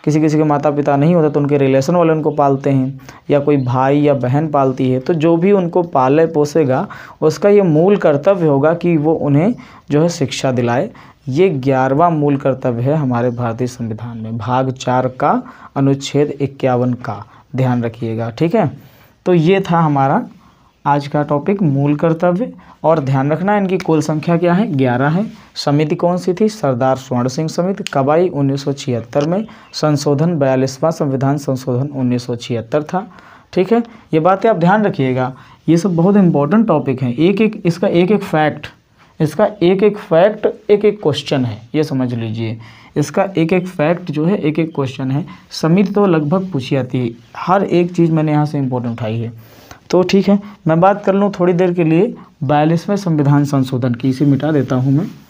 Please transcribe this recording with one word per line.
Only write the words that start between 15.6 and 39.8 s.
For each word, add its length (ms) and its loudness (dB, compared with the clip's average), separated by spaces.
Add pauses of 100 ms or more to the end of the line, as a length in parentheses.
अनुच्छेद 560 0
इक्यावन 640 -2
का, 300 -12 (320)
ध्यान 280 0
रखिएगा, 460 -6
ठीक 240 -2
है। 160 2 (560)
तो 80 4
ये 280 4
था 180 0
हमारा 440 2 (600)
आज 220 0
का 160 -2
टॉपिक, 400 -2
मूल 340 2
कर्तव्य। 560 0 (320)
और 160 2
ध्यान 320 0
रखना 240 0
इनकी 220 0
कुल 240 0
संख्या 340 -2
क्या 180 2
है, 140 0
ग्यारह 400 0
है। 160 0 (320)
समिति 380 0
कौन 220 -2
सी 180 -4
थी, 140 0
सरदार 480 0
स्वर्ण 320 -4
सिंह 200 -4
समिति। 440 -4
कब 180 0
आई, 200 2
उन्नीस 340 -2
सौ 80 -2
छिहत्तर 540 -4
में। 180 -2 (280)
संशोधन 680 0
बयालीसवाँ 540 0
संविधान 460 -2
संशोधन 500 -4
उन्नीस 380 -2
सौ 100 -6
छिहत्तर 480 -4
था, 220 -6 (460)
ठीक 200 0
है। 100 2 (320)
ये 60 4
बातें 300 2
आप 60 2
ध्यान 280 2
रखिएगा, 480 -2 (360)
ये 80 6
सब 200 0
बहुत 200 4
इंपॉर्टेंट 520 4
टॉपिक 340 0
हैं। 120 -2
एक 260 2
एक, 240 0
इसका 240 0
एक 220 2
एक 120 2
फैक्ट, 440 -2 (540)
इसका 280 0 (140)
एक 200 4